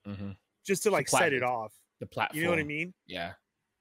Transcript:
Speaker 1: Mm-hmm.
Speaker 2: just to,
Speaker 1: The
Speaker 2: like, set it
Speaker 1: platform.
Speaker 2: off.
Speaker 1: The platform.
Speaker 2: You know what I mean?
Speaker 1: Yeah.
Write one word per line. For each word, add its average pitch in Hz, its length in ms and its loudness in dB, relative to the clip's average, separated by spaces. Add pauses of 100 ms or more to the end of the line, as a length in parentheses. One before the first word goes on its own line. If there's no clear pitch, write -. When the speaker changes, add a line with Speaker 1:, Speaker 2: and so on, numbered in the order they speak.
Speaker 1:
Mm-hmm. 98 260 -8 (320)
Speaker 2:
just 190 200 0
to, 214 60 4
Speaker 1:
The - 20 6
Speaker 2:
like, 151 160 2
set 139 240 4
it 127 80 2
Speaker 1:
platform. 123 240 0
Speaker 2:
off. 107 80 -12 (280)
Speaker 1:
The - 60 -8
platform. 113 320 -4
Speaker 2:
You 165 60 0
know 170 60 2
what 170 80 2
I 151 60 0
mean? 156 280 -6 (140)
Speaker 1:
Yeah. 90 260 -8 (480)